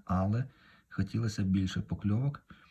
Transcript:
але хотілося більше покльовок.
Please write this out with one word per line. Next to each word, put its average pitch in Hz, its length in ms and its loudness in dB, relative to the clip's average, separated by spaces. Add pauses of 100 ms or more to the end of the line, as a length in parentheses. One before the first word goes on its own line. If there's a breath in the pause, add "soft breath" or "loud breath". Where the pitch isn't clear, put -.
але 101 400 2 (440 loud breath)
хотілося 104 540 -2
більше 95 380 2
покльовок. 107 600 -2 (280 loud breath)